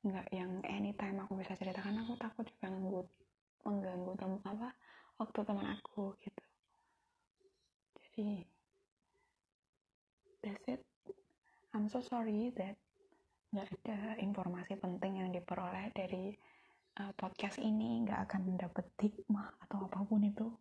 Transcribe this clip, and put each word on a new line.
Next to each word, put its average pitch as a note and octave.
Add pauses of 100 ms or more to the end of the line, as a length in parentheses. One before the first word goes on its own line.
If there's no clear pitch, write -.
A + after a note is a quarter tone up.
Nggak F#3+
yang F#3
anytime G3+
aku G3
bisa F#3+
ceritakan, F#3+
aku A#3
takut A3+
juga F#3+
nganggu-, F#3+ (560)
mengganggu F#3
tem-, F#3+
apa, A3+ (480)
waktu A3
teman G3+
aku G3
gitu. - (1600)
Jadi, G#3 (2000)
that's G3+
it. B3+ (960)
I'm G#3
so B3
sorry A3+
that G3 (800)
nggak G3+ (160)
ada A3
informasi F#3
penting F#3+
yang F#3
diperoleh F#3
dari, F#3+ (640)
eh, G3+
podcast G3
ini, A3
nggak G3+
akan G3
mendapat F3+
hikmah G#3 (160)
atau G3
apapun G3+
itu. G#3+ (120)